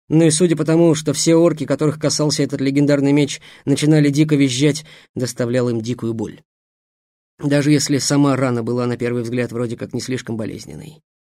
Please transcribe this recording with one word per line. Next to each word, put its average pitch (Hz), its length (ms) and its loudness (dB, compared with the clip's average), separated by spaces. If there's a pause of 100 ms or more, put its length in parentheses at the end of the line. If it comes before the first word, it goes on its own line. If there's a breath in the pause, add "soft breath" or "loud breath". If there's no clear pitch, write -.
но 160 180 4
и 160 40 6
судя 156 260 2
по 151 80 -2
тому, 160 300 4
что 156 200 -2
все 165 220 2
орки, 156 300 2
которых 151 340 -2
касался 151 440 -2
этот 139 180 -4
легендарный 139 520 2
меч, 147 280 0 (240 loud breath)
начинали 147 440 4
дико 151 260 2
визжать, 139 500 0 (300 loud breath)
доставлял 123 540 -2
им 117 120 -2
дикую 117 320 -6
боль. 110 280 -10 (1000)
Даже 143 320 0
если 143 260 2
сама 143 380 2
рана 127 260 -2
была 120 240 -2
на 120 100 -2
первый 120 280 -4
взгляд 120 280 -4
вроде 117 240 -6
как 117 180 -10
не 120 80 -6
слишком 120 360 -8
болезненной. - 640 -12 (360)